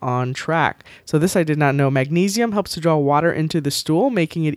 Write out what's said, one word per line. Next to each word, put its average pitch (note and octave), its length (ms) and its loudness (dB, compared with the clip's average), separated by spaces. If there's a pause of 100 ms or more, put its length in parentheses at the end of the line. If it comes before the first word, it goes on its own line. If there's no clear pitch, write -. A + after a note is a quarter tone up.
on B2+ 340 -2
track. D#3 500 -2 (200)
So - 140 0
this F3 160 0
I F#3 80 2
did D#3 160 0
not C#3+ 160 4
know. C#3 160 2
Magnesium F3+ 600 0
helps G3+ 220 -2
to E3+ 60 -10
draw D#3+ 160 2
water D3 360 2
into D#3+ 280 -2
the C#3 120 -2
stool, F3+ 380 0
making E3+ 340 -2
it D3+ 120 -2